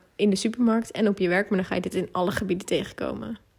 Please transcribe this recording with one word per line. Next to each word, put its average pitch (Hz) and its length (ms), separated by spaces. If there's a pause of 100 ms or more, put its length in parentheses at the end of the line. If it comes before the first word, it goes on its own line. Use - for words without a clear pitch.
(160)
in 208 140
de 196 60
supermarkt 226 560
en 220 160
op 202 100
je 185 100
werk, 185 220
maar 196 80
dan 175 100
ga 190 80
je 185 60
dit 180 140
in 185 160
alle 180 200
gebieden 190 360
tegenkomen. 214 680 (220)